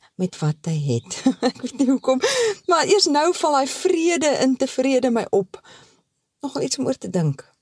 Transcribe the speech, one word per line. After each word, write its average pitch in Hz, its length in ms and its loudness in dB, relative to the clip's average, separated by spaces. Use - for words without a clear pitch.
met 185 240 -4
wat 151 220 0
hy 160 160 -4
het." - 360 -4
<laughs> 254 200 0
Ek - 120 -6
weet 254 160 -8
nie 254 120 2
hoekom, 262 320 0
maar 330 200 2
eers 403 200 0
nou 311 280 2
val 302 240 0
hy 269 100 2
vrede 330 640 0
in 262 120 2
tevrede 262 540 0
my 226 180 0
op. - 320 -2
Nogal 285 200 -6
iets - 160 -4
om 262 80 -4
oor 262 120 -2
te 196 120 -12
dink. 156 360 -2